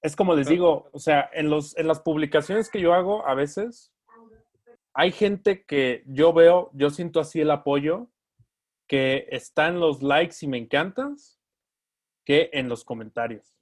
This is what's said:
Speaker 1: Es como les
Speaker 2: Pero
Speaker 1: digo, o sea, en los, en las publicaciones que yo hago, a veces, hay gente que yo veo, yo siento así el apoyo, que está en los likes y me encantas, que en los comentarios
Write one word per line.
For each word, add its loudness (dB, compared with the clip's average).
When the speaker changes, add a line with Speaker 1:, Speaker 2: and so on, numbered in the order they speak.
Speaker 1:
Es -4
como 2
les 2
Speaker 2:
Pero 4
Speaker 1:
digo, 2
o -16
sea, 0
en -4
los, -4
en -2
las 0
publicaciones -2
que -6
yo 4
hago, 0
a 0
veces, -6
hay 0
gente -2
que -2
yo 2
veo, 6
yo 0
siento -4
así -4
el 0
apoyo, -2
que -2
está -2
en -4
los 0
likes 0
y -10
me -6
encantas, -6
que 2
en -6
los -8
comentarios -10